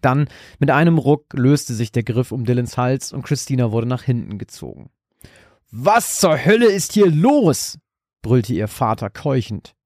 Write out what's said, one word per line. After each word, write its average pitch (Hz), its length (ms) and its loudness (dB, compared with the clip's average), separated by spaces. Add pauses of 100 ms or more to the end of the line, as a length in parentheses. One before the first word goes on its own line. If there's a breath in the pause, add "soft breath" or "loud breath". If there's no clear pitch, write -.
Dann, 131 280 0 (300 loud breath)
mit 143 120 0
einem 165 280 4
Ruck, 147 360 0
löste 135 400 0
sich 110 180 -4
der 120 120 -2
Griff 120 280 -2
um 120 120 -6
Dylans 123 320 -2
Hals 131 360 -4
und 139 100 -10
Christina 127 500 -2
wurde 113 140 -2
nach 123 160 -4
hinten 117 360 -4
gezogen. - 520 -16 (800 soft breath)
Was 185 480 0
zur 151 260 2
Hölle 226 220 4
ist 196 260 0
hier 202 180 6
los?, 180 680 2 (440)
brüllte 117 320 0
ihr 101 140 -4
Vater 110 420 -4
keuchend. 127 640 -6 (120)